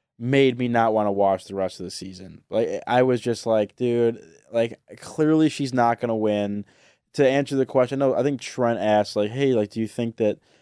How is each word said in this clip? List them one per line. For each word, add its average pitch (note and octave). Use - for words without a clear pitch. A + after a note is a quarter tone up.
made B2+
me B2+
not A2+
wanna G#2
watch G2
the F#2+
rest F#2+
of F#2
the F#2
season. F#2
Like, G2+
I B2
was B2+
just A#2
like, G#2+
"Dude, A#2
like, A#2
clearly D#3
she's C#3
not A#2
gonna A#2
win." G#2
To C#3+
answer C#3
the C3
question, C3
no, C3+
I -
think C#3
Trent A#2
asked, G#2+
like, G#2+
"Hey, C3+
like, G#2+
do -
you A2
think A#2
that G#2